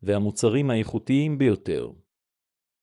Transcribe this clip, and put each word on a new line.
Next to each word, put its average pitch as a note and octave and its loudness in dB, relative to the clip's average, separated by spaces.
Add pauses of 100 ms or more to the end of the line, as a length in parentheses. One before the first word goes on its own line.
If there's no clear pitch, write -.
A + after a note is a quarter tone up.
והמוצרים G#2 0
האיכותיים C3 -2
ביותר. F#2 0 (920)